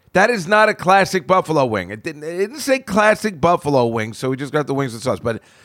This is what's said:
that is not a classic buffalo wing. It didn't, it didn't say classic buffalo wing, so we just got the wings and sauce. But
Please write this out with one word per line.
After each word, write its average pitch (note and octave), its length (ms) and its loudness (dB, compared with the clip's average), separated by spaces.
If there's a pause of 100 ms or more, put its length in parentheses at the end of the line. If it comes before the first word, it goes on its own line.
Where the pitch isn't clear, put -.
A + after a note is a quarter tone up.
(140)
that F#3+ 160 4
is G3+ 180 -4
not G#3+ 220 4
a G#3 60 -2
classic F#3 500 2
buffalo D#3+ 400 2
wing. G2+ 240 -4
It G#2+ 140 -12
didn't, D3+ 180 -10
it E3 160 -10
didn't G#3+ 220 -4
say C4 180 0
classic G#3+ 640 0
buffalo D3 460 2
wing, A2+ 260 -4
so C3 160 -4
we C3 80 -2
just C3+ 160 -10
got D3 140 -2
the C#3 80 -2
wings C3+ 180 -4
and A2+ 80 -14
sauce. G#2+ 180 -2
But A2+ 220 -4 (240)